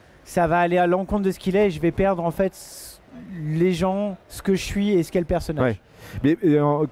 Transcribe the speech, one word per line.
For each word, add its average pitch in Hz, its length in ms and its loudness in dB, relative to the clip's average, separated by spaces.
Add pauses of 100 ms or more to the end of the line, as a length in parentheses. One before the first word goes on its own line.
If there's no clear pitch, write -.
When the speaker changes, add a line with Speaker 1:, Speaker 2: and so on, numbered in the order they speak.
(260)
Speaker 1:
ça 175 200 0
va 165 140 2
aller 175 180 2
à 180 100 4
l'encontre 190 360 0
de 190 80 2
ce - 80 -10
qu'il 185 160 -2
est 208 120 4
et 190 40 0
je 156 80 -8
vais 165 120 2
perdre 190 340 0
en 170 60 0
fait 190 220 0 (880)
les 160 280 2
gens, 190 440 -2 (120)
ce - 160 -16
que 196 100 2
je 185 100 -2
suis 202 280 -2
et 180 100 4
ce - 100 -6
qu'est 190 80 0
le 170 60 0
personnage. 156 380 -2
Speaker 2:
Ouais. 117 160 0 (440)
Mais, 151 220 4
euh, 147 460 4